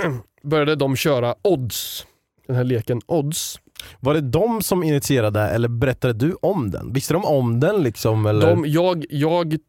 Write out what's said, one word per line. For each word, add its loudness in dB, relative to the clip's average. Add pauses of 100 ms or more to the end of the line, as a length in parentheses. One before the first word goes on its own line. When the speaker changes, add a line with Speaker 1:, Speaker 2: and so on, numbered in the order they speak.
Speaker 1:
<clears throat> -10
började 2
de 0
köra 0
Odds. -2 (400)
Den -2
här 2
leken -2
Odds. -4 (400)
Speaker 2:
Var 0
det 2
de 0
som 0
initierade, 2
eller 0
berättade 0
du 0
om 0
den? -10
Visste -2
de 0
om 2
den, 2
liksom, 0
eller? 4
Speaker 1:
De, 4
jag, 0
jag 0 (120)